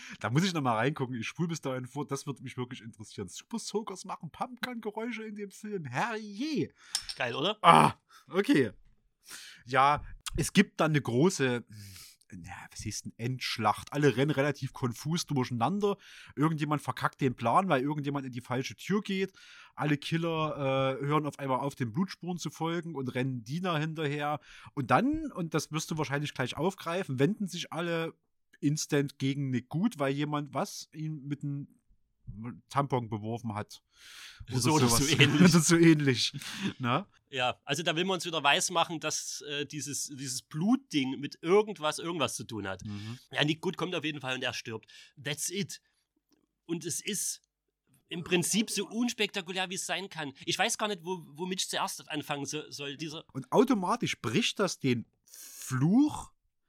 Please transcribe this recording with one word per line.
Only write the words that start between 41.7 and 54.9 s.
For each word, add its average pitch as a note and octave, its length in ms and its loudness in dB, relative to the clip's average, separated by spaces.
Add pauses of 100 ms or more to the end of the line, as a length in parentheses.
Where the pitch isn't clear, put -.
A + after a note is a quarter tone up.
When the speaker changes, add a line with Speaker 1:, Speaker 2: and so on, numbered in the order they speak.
Speaker 2:
irgendwas D#3+ 360 -2
zu A2+ 100 -10
tun G2+ 220 -8
hat. F#2+ 160 -8
Speaker 1:
Mhm. G#2 360 -8 (120)
Speaker 2:
Ja, C3 140 0
Nick D#3 160 0
Good F3 160 -4
kommt F3 160 -4
auf D#3 100 -4
jeden D3+ 180 -4
Fall C3 120 -4
und B2+ 100 -6
er B2 100 -2
stirbt. - 360 -10 (340)
That's D3+ 280 -6
it. F#3+ 280 -6 (840)
Und E3+ 180 -4
es - 160 -4
ist - 420 -6 (680)
im E3 140 -6
Prinzip F#3 480 2
so G#3 160 -2
unspektakulär, G3 840 -2
wie F#3+ 60 -6
es - 100 -6
sein F#3 240 -4
kann. D3 240 -6 (120)
Ich - 120 -2
weiß G3 220 2
gar G#3+ 80 0
nicht, G3 180 -4
wo, F3+ 220 -6
womit F#3 340 -6
ich - 80 -4
zuerst E3 400 -4
anfangen C#3+ 380 -4
so-, D3 240 -8
soll. C#3 260 -10
Dieser D#3 260 -8 (100)
Speaker 1:
Und - 180 -8
automatisch G3+ 680 4
bricht C3 380 0
das F#3+ 220 0
den A#2+ 260 2 (220)